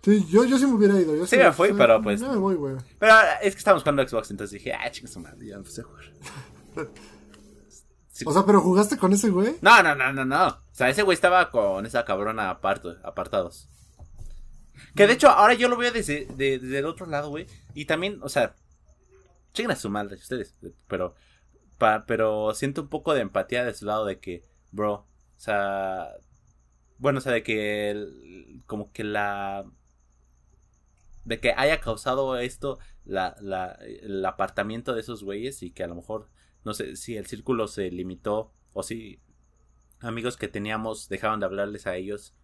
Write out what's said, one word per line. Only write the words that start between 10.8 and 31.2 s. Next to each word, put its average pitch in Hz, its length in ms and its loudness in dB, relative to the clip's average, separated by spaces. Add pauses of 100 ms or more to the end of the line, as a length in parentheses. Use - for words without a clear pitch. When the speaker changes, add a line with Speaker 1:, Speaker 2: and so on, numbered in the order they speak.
Speaker 2:
ese 170 140 2
güey 190 120 4
estaba 180 360 4
con 101 340 0
esa 117 220 -2
cabrona 104 440 -2
aparto-, 90 540 -4
apartados. - 640 -6 (1300)
Que 202 120 8
de 220 60 6
Speaker 1:
Mm. 254 40 4
Speaker 2:
hecho, 285 120 8
ahora 214 240 8
yo 240 160 2
lo 240 80 2
veo 240 160 -2
desde, 147 320 -4 (120)
de-, 135 220 0
desde 131 200 -6
el 139 80 -2
otro 170 200 -8
lado, 151 220 -6
güey. 156 180 -10 (280)
Y 147 100 -10
también, 180 380 -4
o 139 80 -10
sea, 120 240 0 (1000)
chinguen 226 200 -4
a - 40 -2
su 104 140 -8
madre 101 260 -6
ustedes. - 380 -12 (340)
Pero, 90 260 -6 (640)
pa-, 110 300 2
pero 107 480 -2
siento 143 280 -6
un 143 60 -14
poco 156 240 -4
de 135 80 2
empatía 107 440 -4
de 113 100 -6
su - 100 -16
lado 107 220 -4
de 95 120 -6
que, 87 260 -14 (260)
bro, 104 240 -4
o - 120 -14 (300)
sea, 98 720 -4 (880)
bueno, 139 220 -2
o - 20 -6
sea, 131 120 -4
de 113 100 0
que 104 480 -2
el, 92 760 -14
como 104 280 -12
que 110 120 -10
la, 101 640 -4 (1600)